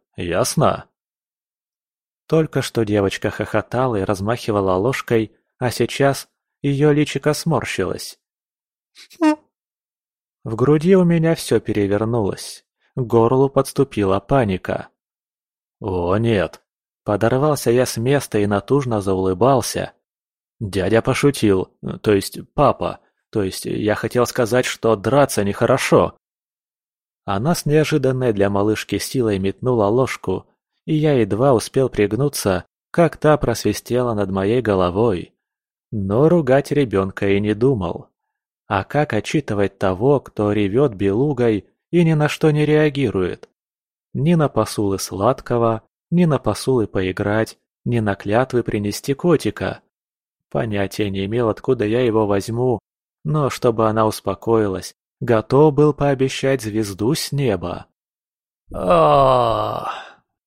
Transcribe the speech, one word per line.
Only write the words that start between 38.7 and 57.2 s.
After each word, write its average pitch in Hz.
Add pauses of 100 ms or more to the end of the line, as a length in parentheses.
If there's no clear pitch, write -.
как 147
отчитывать 104
того, 104
кто 104
ревёт 107
белугой 110 (240)
и 170
ни 160
на 151
что -
не 151
реагирует? 139 (640)
Ни 143
на 156
посулы 104
сладкого, 113 (260)
ни 175
на 147
посулы 110
поиграть, 101 (260)
ни 120
на 101
клятвы 120
принести 104
котика. 131 (680)
Понятия 104
не 95
имел, 113
откуда 110
я 113
его 110
возьму, 113 (440)
но 151
чтобы 113
она 110
успокоилась, 101 (240)
готов 131
был 147
пообещать 135
звезду 104
с -